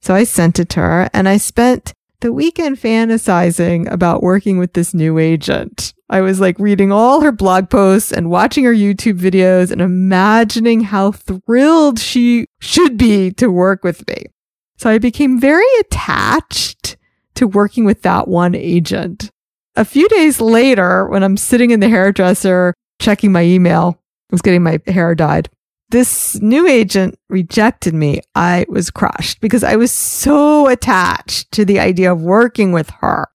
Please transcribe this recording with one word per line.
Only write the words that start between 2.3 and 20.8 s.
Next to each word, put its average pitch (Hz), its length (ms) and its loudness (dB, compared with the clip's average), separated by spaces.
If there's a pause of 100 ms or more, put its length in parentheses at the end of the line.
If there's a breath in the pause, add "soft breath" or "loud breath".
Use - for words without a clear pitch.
weekend 285 460 -4
fantasizing 175 1120 -2
about 175 320 0
working 190 340 0
with 180 160 -4
this 170 200 -4
new 160 240 0
agent. - 760 -4 (160)
I 196 120 0
was, 190 180 -2
like, 185 200 0
reading 202 320 0
all 247 300 4
her 302 100 2
blog 190 380 0
posts 196 420 2
and 170 180 -4
watching 220 340 0
her 240 100 4
YouTube 202 460 0
videos 185 520 2
and - 100 -4
imagining 214 1000 2
how 202 300 0
thrilled 262 880 0
she 240 460 0 (140)
should 285 380 0
be 202 360 2
to 240 160 0
work 185 340 0
with 175 240 -6
me. - 180 -12 (520)
So - 120 -2
I 220 100 4
became 254 400 0
very 302 260 2 (140)
attached - 1160 -4 (400)
to 247 120 0
working 202 380 0
with 202 180 0
that 175 240 -2
one 175 260 0
agent. 175 800 -4 (440)
A 226 80 0
few 311 260 2
days 320 300 2
later, 220 680 2